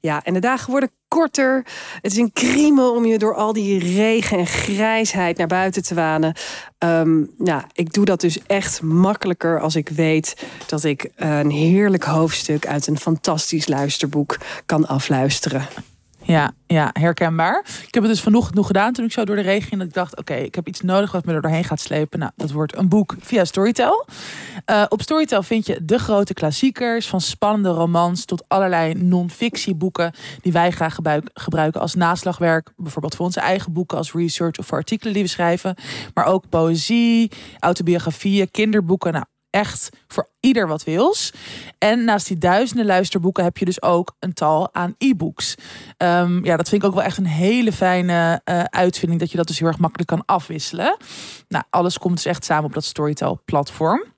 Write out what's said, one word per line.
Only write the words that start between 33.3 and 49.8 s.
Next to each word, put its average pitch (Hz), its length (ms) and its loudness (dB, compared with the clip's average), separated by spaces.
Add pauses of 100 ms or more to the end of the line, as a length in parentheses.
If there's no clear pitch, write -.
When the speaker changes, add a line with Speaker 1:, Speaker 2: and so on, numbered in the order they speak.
Speaker 2:
eigen 185 320 -2
boeken, 165 260 -4
als 156 140 -6
research 170 460 -2
of - 80 -8
voor 165 120 -2
artikelen 208 360 -4
die 202 80 0
we 180 60 0
schrijven. 180 460 0 (400)
Maar - 100 2
ook 190 240 2
poëzie, 220 840 2 (280)
autobiografieën, 180 920 0
kinderboeken. 196 600 0
Nou, 156 120 -4 (260)
echt - 380 -2 (200)
voor - 200 -4 (120)
ieder 226 280 4
wat 156 160 -4
wils. 226 480 0 (460)
En 226 260 2
naast 208 240 2
die 180 100 -2
duizenden 208 480 2
luisterboeken 185 580 2
heb 175 120 0
je - 80 -2
dus 180 180 -2
ook 175 360 0
een 185 140 -6
tal 156 420 0
aan 175 240 -2
e-books. 190 560 -2 (420)
Ehm, 175 480 2
ja, 165 120 2
dat 170 120 -2
vind 208 140 2
ik 202 60 4
ook 185 60 0
wel 190 100 2
echt 196 140 -2
een 190 80 0
hele 202 460 2
fijne, 175 720 2
eh, 175 200 0
uitvinding, 180 560 0
dat 170 100 -2
je - 60 -6
dat 170 100 0
dus 160 120 -6
heel 165 100 2
erg 160 100 -2
makkelijk 170 300 -2